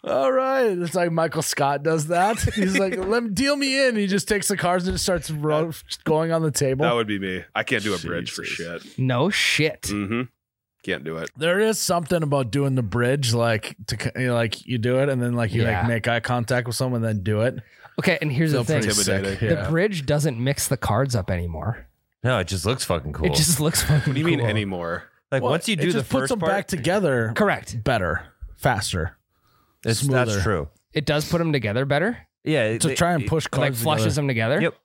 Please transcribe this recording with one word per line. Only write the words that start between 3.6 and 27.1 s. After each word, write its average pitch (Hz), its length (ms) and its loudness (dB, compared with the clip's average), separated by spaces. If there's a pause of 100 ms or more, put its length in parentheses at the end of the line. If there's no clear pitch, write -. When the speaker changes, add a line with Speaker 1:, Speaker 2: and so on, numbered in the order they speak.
Speaker 1:
in." 233 80 0
He 208 100 2
just 196 220 0
takes 208 200 0
the 196 80 0
cards 180 300 0
and 185 80 -2
just - 100 -4
starts 175 260 0
ro-, 151 420 0 (320)
going 160 280 2
on 160 100 2
the 156 100 2
table. 135 320 2
Speaker 2:
That 120 100 4
would 113 140 0
be 101 100 0
me. 92 260 -4 (120)
I 110 80 0
can't 113 180 0
do 101 120 0
a 85 40 -2
bridge 85 320 -6
for - 120 -10
Speaker 1:
Jesus. 85 420 -8
Speaker 2:
shit. - 140 -14
Speaker 3:
No 131 320 2
shit. - 520 0
Speaker 2:
Mm-hmm. 104 400 -2 (640)
Can't 82 180 -4
do 80 140 -6
it. 82 200 -8
Speaker 1:
There 170 220 0
is 220 220 2
something 175 420 0
about 139 300 0
doing 139 240 2
the 127 80 2
bridge, 120 500 2
like, 117 400 0 (140)
to 107 120 -4
c-, - 140 -2
you 127 140 0
know, 120 60 2
like, 117 300 0
you 123 140 -2
do 123 220 2
it 143 80 2
and 131 120 0
then, 120 140 0
like, 117 180 0
you, 117 120 2
Speaker 3:
Yeah. 107 160 2
Speaker 1:
like, 113 80 2
make 117 180 0
eye 117 140 2
contact 123 480 0
with 117 80 -4
someone 127 280 0
and 110 140 0
then 92 60 -4
do 107 160 2
it. 123 160 2 (420)
Speaker 3:
Okay, - 240 2
and 151 80 0
here's 151 220 2
Speaker 1:
Feel 127 100 2
Speaker 3:
the 107 120 -2
thing. - 80 2
Speaker 1:
pretty 104 120 2
sick. 101 220 2
Speaker 2:
Intimidating. 98 320 -2
Speaker 3:
The 165 140 4
Speaker 1:
Yeah. - 60 -4
Speaker 3:
bridge 165 380 0
doesn't 147 320 0
mix 131 300 -2
the 135 80 0
cards 123 400 0
up 92 120 -2
anymore. 87 600 -4 (340)
Speaker 4:
No, 120 160 2
it 90 80 0
just 87 180 -4
looks 123 200 0
fucking 76 300 -2
cool. 71 120 -2
Speaker 3:
It 71 80 2
just 151 240 4
looks 151 240 0
fucking 147 300 2
Speaker 2:
What - 20 -2
do 143 60 0
you 156 60 0
mean 165 120 2
Speaker 3:
cool. 120 100 0
Speaker 2:
anymore? 92 540 -2 (300)
Speaker 4:
Like, 131 100 0
Speaker 1:
Well, 123 80 0
Speaker 4:
once 170 180 0
you 226 40 2
Speaker 1:
it 170 80 0
Speaker 4:
do 151 80 2
the 165 100 0
Speaker 1:
just 127 100 -4
puts 262 120 2
Speaker 4:
first 269 100 -2
Speaker 1:
them 240 80 0
Speaker 4:
part 165 140 0
Speaker 1:
back 196 160 -2
together 143 680 0